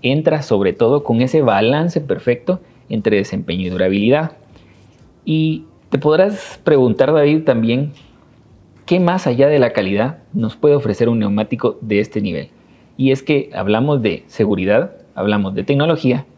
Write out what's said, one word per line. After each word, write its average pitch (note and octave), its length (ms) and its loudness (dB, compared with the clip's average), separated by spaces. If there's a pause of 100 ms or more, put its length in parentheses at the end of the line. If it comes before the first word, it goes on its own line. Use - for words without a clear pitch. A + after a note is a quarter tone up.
entra D3+ 400 0
sobre G2 320 0
todo C3+ 300 0
con A#2+ 180 0
ese B2+ 180 0
balance C3 600 0
perfecto B2 580 -4 (300)
entre G#2+ 260 0
desempeño F#2 500 -4
y F2+ 40 -6
durabilidad. G2+ 640 0 (920)
Y D#3+ 400 -2 (240)
te C#3+ 100 -4
podrás F3 680 0
preguntar, C3+ 500 4
David, D3+ 300 2
también, A#2+ 480 0 (920)
¿qué F3+ 160 0
más F3+ 260 0
allá C3+ 220 4
de D3+ 100 4
la A#2+ 140 2
calidad G#2 460 -2 (160)
nos A2 220 -4
puede D3 180 4
ofrecer A2+ 340 0
un A#2 120 0
neumático G#2+ 600 -2
de G#2 200 0
este G#2+ 200 -4
nivel? E2 300 -6 (480)
Y C3 120 2
es C3+ 120 0
que C#3+ 320 -2
hablamos A2+ 480 0
de G#2 240 -2
seguridad, G#2 680 0 (220)
hablamos G2+ 400 -2
de - 100 -4
tecnología C#3 600 0 (120)